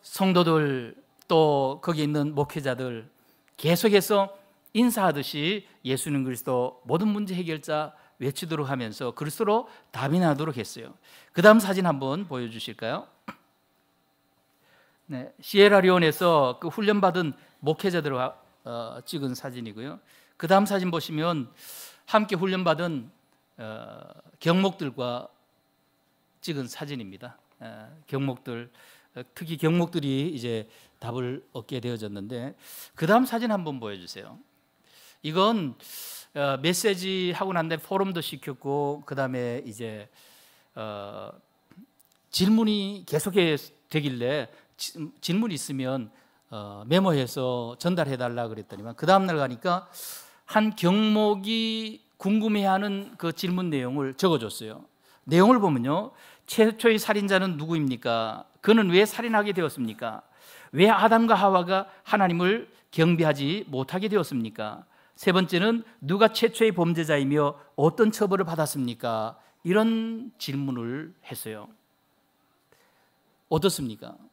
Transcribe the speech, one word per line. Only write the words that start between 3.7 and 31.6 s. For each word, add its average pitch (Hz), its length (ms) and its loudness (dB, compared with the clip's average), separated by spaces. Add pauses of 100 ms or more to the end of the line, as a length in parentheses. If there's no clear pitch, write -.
인사하듯이 190 920 0 (200)
"예수는 131 400 -2
그리스도 127 580 -4
모든 165 240 0
문제 208 260 -2
해결자" 156 640 -6 (240)
외치도록 147 500 -4
하면서 123 420 -6
그리스도로 208 580 -2 (220)
답이 139 280 -2
나도록 151 380 0
했어요. 117 380 -12 (360)
그 175 100 0
다음 214 200 10
사진 190 240 0
한번 147 420 -2
보여주실까요? 120 800 -8 (2000)
네, 131 340 -12
시에라리온에서 180 1200 6
그 170 80 -6
훈련받은 185 640 2 (300)
목회자들과, 147 760 -2 (280)
어, 117 400 -10
찍은 139 280 -6
사진이고요. 123 640 -12 (380)
그 165 120 -8
다음 196 180 6
사진 185 260 0
보시면 156 640 -2 (520)
함께 214 300 0
훈련받은, 170 720 -2 (500)
어, 110 400 -14 (420)
경목들과 151 880 -2 (1120)
찍은 139 260 -6
사진입니다. 120 680 -12 (240)
어, 113 360 -18 (100)
경목들, 127 640 -6 (440)
어, 123 80 -14 (140)
특히 165 220 -8
경목들이 160 720 0
이제 117 400 -6 (300)
답을 123 520 -8
얻게 127 300 -10